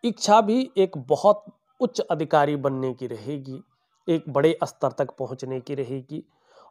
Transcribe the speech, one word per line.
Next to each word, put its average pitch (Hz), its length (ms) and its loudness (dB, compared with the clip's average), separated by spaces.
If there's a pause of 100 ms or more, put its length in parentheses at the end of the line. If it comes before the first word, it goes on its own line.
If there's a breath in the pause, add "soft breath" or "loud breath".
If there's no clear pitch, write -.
इच्छा 214 380 4
भी 233 360 0
एक 190 220 2
बहुत 202 440 2 (380)
उच्च - 200 -2
अधिकारी 151 560 2
बनने 131 360 -2
की 123 140 -10
रहेगी, 131 520 -10 (480)
एक 165 220 -2
बड़े 147 340 2
स्तर - 280 -4
तक 135 260 -4
पहुंचने 131 420 -8
की 139 160 -10
रहेगी 135 480 -10 (480 soft breath)